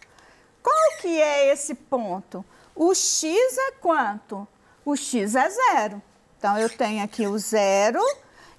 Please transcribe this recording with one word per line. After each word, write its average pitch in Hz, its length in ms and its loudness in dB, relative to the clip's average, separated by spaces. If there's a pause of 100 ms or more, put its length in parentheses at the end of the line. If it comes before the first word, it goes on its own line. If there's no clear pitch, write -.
(600)
Qual 622 400 2
que 339 180 0
é 285 320 4
esse - 220 -4
ponto? 196 720 -6 (300)
O 349 180 2
x 440 640 0
é 539 140 -2 (100)
quanto? 208 680 -2 (380)
O 285 100 0
x 214 380 -2
é 269 160 2
zero. 320 500 0 (380)
Então, 202 220 -2
eu 220 100 0
tenho 214 340 -4
aqui 214 220 -4
o 202 140 -2
zero. 202 600 2 (600)